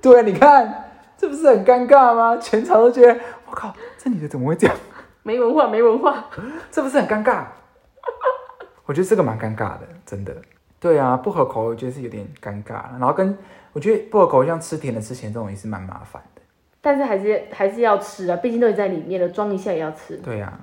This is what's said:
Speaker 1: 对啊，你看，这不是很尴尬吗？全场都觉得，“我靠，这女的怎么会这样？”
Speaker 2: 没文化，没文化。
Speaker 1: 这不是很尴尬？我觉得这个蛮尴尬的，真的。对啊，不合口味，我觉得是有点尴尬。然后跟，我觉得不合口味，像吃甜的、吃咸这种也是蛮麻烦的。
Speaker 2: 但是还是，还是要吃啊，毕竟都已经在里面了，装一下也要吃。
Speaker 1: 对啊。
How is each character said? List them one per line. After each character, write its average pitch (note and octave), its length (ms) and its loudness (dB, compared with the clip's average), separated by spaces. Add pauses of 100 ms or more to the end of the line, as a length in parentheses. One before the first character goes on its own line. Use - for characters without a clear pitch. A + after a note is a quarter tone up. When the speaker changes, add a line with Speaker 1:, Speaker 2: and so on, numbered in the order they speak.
Speaker 1:
对 B3 180 8
啊， A#3 40 6
你 G#3+ 100 0
看， A#3+ 600 4 (240)
这 F#4 100 -2
不 C#4+ 80 -8
是 D#4+ 100 0
很 A3 160 6
尴 B3 240 4
尬 B3+ 280 8
吗？ A#3 260 2
全 A3+ 240 -2
场 F4 140 4
都 A#3+ 120 6
觉 B3 120 6
得 A#3+ 180 8 (300)
，“我 - 40 -12
靠， G#3+ 160 -12 (280)
这 - 100 -8
女 A3 100 -4
的 D3+ 80 -8
怎 C3+ 140 -8
么 B2+ 80 -2
会 E3 80 -2
这 F3 100 2
样？” - 80 2 (480)
Speaker 2:
没 A3+ 160 -4
文 A#3+ 140 0
化， C#4+ 160 2
没 G#3+ 140 0
文 A#3 160 4
化。 C4 260 -2 (460)
Speaker 1:
这 D#4 120 -4
不 C4+ 60 -4
是 C4+ 100 0
很 G#3 80 0
尴 G#3+ 160 -4
尬？ G#3 220 -2 (1400)
我 C#3 80 -8
觉 E3 80 -2
得 F#3 40 -2
这 A3 80 2
个 F#3 80 0
蛮 A2 160 -4
尴 A2 160 -8
尬 G#2+ 240 -8
的， - 20 -18 (260)
真 G2+ 180 -12
的。 C#2+ 100 -12 (440)
对 E3 200 2
啊， B2+ 180 2
不 F#3 160 -6
合 D#3+ 120 0
口 A2+ 180 -6
味， A2+ 80 -4
我 A#2 40 -6
觉 A#2+ 120 -10
得 B2+ 40 -8
是 C3+ 120 -14
有 A#2+ 60 -12
点 G#2+ 160 -14 (160)
尴 G2+ 220 -12
尬。 A2 120 -14 (180)
然 B2 80 -12
后 C3 120 0
跟， F#3+ 240 -2 (360)
我 D3+ 80 -8
觉 G#3 160 0
得 - 140 -6
不 - 80 0
合 F3+ 80 6
口 E3+ 140 2
味， C#3 60 2
像 E3 140 -4
吃 D#3+ 160 -10
甜 C3 180 -8
的、 A2 60 -8
吃 A#2 140 -12
咸 G#2+ 180 -12
这 A#2 80 -10
种 G2+ 100 -10
也 G2+ 60 -12
是 G2 100 -16
蛮 G2 160 -10
麻 F#2 220 -16
烦 - 180 -20 (140)
的。 - 60 -20 (400)
Speaker 2:
但 C#4+ 140 0
是 C#4 60 -2
还 A3 160 -2
是， G#3 320 -2
还 G3 180 -4
是 A3 120 -6
要 G#3+ 160 2
吃 - 320 -8
啊， F3 80 -2
毕 A#3 160 -4
竟 A#3 80 -2
都 A#3+ 80 2
已 - 20 4
经 F#3+ 60 -2
在 G3+ 120 -2
里 F3 120 -4
面 E3+ 180 -8
了， F3+ 100 -2
装 G#3 240 -6
一 G3 40 -4
下 F#3+ 160 -6
也 D#3+ 60 -4
要 D#3 140 -6
吃。 D#3 260 -18
Speaker 1:
对 B2 220 -10
啊。 G2 120 -12 (100)